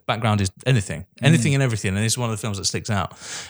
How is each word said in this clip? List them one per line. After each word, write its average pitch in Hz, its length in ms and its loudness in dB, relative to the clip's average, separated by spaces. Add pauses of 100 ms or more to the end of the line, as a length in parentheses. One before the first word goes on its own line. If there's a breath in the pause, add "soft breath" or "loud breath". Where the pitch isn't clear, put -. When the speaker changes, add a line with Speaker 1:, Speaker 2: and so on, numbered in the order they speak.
Speaker 1:
background 110 320 2
is 95 120 0 (140)
anything, 101 360 0
Speaker 2:
Mm. - 260 -2
Speaker 1:
anything 151 260 4
and 139 80 2
everything. 107 360 0
And 107 80 0
it's 113 120 0
one 120 120 -2
of 110 80 -2
the - 40 -8
films 104 180 -4
that - 60 -8
sticks - 240 -4
out. 101 220 -2 (380 loud breath)